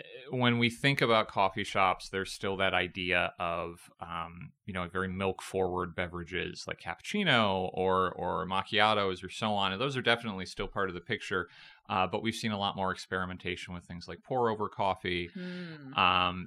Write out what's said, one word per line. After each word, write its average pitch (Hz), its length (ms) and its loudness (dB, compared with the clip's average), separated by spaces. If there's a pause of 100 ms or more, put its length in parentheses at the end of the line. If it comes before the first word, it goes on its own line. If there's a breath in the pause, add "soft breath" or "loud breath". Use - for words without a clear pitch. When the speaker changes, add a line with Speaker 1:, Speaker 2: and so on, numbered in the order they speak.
(300)
Speaker 1:
when 123 280 4
we 120 120 4
think 135 320 2
about 117 260 4
coffee 101 380 2
shops, 95 440 2
there's 95 220 -2
still 98 260 -4
that 95 160 2
idea 90 640 0
of, 85 420 -4 (220)
um, 85 500 -8 (140)
you 98 80 -8
know, 90 180 -2
very 95 180 0
milk-forward 92 840 0
beverages 85 720 -4
like - 120 -6
cappuccino 107 920 0
or, 92 400 4
or 87 340 -2
macchiatos 98 760 2
or 92 60 -8
so 110 220 -2
on. 98 220 0
And 98 80 -2
those 135 160 -2
are 127 40 -2
definitely 110 440 0
still 98 220 -6
part 95 220 -2
of 87 60 -6
the 87 60 -8
picture. 98 460 -4 (420 loud breath)
Uh, 95 180 2
but 107 160 -2
we've 113 120 0
seen 113 160 -4
a 104 60 -2
lot 98 200 0
more 95 140 0
experimentation 90 800 -6
with 87 100 -10
things 87 240 -14
like 90 160 -12
pour-over 113 460 0
coffee, 90 640 0
Speaker 2:
Hmm. 175 600 -10
Speaker 1:
um, 90 540 4